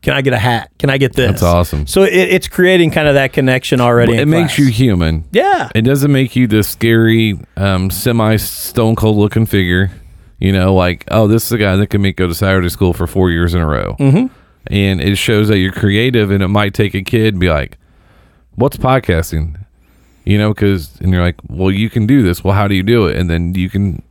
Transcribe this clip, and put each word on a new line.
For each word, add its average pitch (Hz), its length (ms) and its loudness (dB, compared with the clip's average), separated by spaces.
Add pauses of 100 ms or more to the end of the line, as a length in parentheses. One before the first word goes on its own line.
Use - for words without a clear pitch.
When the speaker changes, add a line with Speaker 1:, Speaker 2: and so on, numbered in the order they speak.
Speaker 1:
Can - 120 -2
I 139 80 -2
get 131 100 0
a 117 60 0
hat? 117 400 -2
Can 143 120 0
I 135 80 0
get 135 160 0
this?" 123 160 0
Speaker 2:
That's - 120 -2
awesome. 87 440 0
Speaker 1:
So - 160 2
it, 185 100 2
it's 180 360 0
creating 180 440 2
kind 156 160 0
of 139 60 2
that 135 180 0
connection 131 480 0
already 120 320 2
Speaker 2:
Well, 117 100 0
Speaker 1:
in 143 60 0
Speaker 2:
it - 20 2
makes 165 260 0
Speaker 1:
class. - 20 -2
Speaker 2:
you 143 140 4
human. 87 600 0
Speaker 1:
Yeah. 339 420 0
Speaker 2:
It 110 80 0
doesn't 139 300 2
make 135 240 0
you 127 120 2
this 104 200 2
scary, 113 720 2 (180)
um, 95 340 0
semi 110 460 0
Stone 113 600 -2
Cold 110 220 2
looking 107 280 2
figure. 92 440 0 (480)
You 95 140 0
know, 95 220 2
like, 90 360 0
"Oh, 110 160 2
this 113 180 2
is - 40 -10
the 120 100 -2
guy 98 180 0
that 101 120 0
can 101 140 -2
make, 98 140 -2
go 92 120 -2
to 85 60 -4
Saturday 95 340 0
school 87 240 0
for 87 160 -4
four 92 220 0
years 85 240 0
in 90 60 0
a 82 60 -2
row." 52 320 -4
Speaker 1:
Mm-hmm. 156 340 2 (360)
Speaker 2:
And 98 320 0
it 98 160 0
shows 107 320 0
that 104 100 2
you're 92 140 0
creative, 107 580 0
and 98 120 0
it 92 60 -2
might 101 260 0
take 104 200 -6
a 101 80 -4
kid 110 320 0
and 90 60 -4
be 90 80 2
like, 73 300 -4 (760)
"What's 135 220 -2
podcasting?" 82 800 -2 (680)
You 104 140 2
know, 107 160 0
'cause, 98 460 -2
and 92 120 0
you're 90 100 2
like, 87 140 -2 (120)
"Well, 95 220 -2
you 101 200 -2
can 110 160 -2
do 135 160 4
this. 87 220 0
Well, 95 100 0
how 101 140 0
do 101 60 0
you 92 80 0
do 110 240 2
it?" 73 100 -2
And 87 140 -2
then 85 240 -2
you 92 160 -4
can 98 400 -4